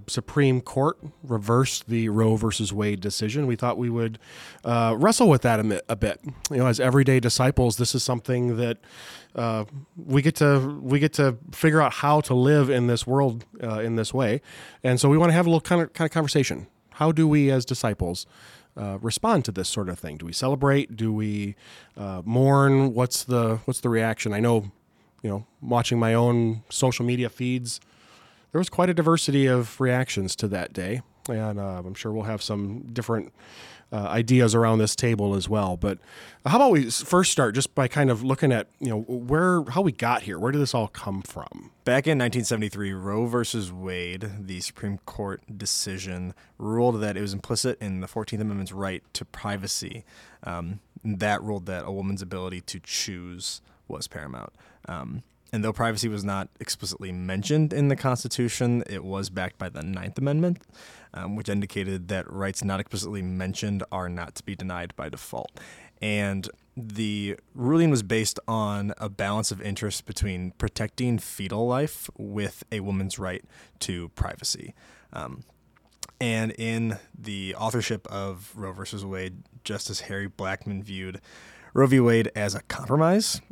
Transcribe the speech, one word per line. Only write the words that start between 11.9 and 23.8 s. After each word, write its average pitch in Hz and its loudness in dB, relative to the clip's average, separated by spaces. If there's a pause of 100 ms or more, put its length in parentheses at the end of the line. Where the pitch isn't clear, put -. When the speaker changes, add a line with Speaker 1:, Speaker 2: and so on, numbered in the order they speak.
Speaker 1:
how 151 4
to 131 0
live 135 6
in 123 4
this 120 2
world, 123 2 (160)
uh, 110 -4
in 113 0
this 110 -2
way. 127 2 (420)
And 127 4
so 143 6
we 143 8
wanna 170 6
have 175 6
a - 4
little 165 6
kind 175 2
of, 165 -2
kind 165 0
of 151 -2
conversation. 139 0 (280)
How 160 4
do 160 4
we 147 6
as 131 2
disciples, 98 -2 (500)
uh, 101 -6
respond 147 2
to 110 -4
this 90 -4
sort 101 -4
of 90 -6
thing? 76 -10
Do 82 -10
we 85 -10
celebrate? 139 2
Do 113 0
we, 104 -4 (400)
uh, 95 -8
mourn? 135 6
What's 123 0
the, 117 0
what's - -2